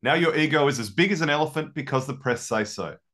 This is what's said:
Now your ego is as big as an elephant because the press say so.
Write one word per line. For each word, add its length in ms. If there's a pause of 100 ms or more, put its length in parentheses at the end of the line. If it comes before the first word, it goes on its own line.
Now 120
your 220
ego 320
is 100
as 120
big 200
as 100
an 100
elephant 440
because 320
the 80
press 320
say 180
so. 320 (180)